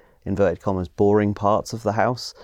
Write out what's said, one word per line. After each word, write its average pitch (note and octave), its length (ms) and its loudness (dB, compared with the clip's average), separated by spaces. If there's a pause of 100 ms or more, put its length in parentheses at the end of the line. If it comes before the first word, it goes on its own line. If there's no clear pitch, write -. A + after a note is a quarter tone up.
(240)
inverted F#2+ 360 0
commas F#2 280 -2
boring G#2 440 2
parts G#2 400 -2
of A2 120 -12
the G#2 80 -2
house, A2+ 520 -2